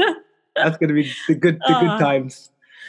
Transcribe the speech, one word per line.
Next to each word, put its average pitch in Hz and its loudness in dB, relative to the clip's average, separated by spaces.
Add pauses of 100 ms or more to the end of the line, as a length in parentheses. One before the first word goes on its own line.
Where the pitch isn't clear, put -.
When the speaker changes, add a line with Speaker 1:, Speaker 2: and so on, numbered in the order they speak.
(240)
Speaker 1:
<laughs> - -20
Speaker 2:
That's 160 0
gonna 151 0
be 147 0 (200)
the 156 4
good, 165 2 (100)
the 262 4
good 175 2
Speaker 1:
Uh, 156 -2
Speaker 2:
times. 139 -2 (380)